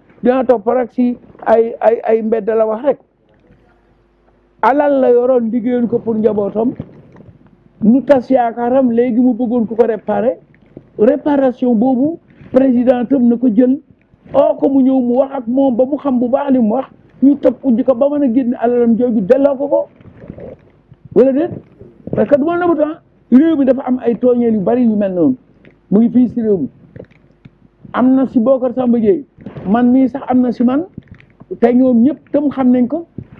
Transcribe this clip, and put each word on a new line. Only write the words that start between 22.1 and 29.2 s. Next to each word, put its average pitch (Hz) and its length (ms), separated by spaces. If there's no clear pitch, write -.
Parce - 140
que 285 80
du 269 80
ma 349 140
nëbbu 349 180
temps, 302 220
réew 311 260
mi 277 80
dafa 262 220
am 254 180
ay 240 120
tooñeel 240 380
yu 214 60
bari 233 220
yu 220 140
mel 196 180
noonu. 151 220
Mu 196 100
ngi 233 100
fii 247 200
si 233 120
réew 214 160
mi. 135 100
Am 254 240
na 262 100
si - 140
Bocar 247 340
Samba 247 240
Dièye, 196 260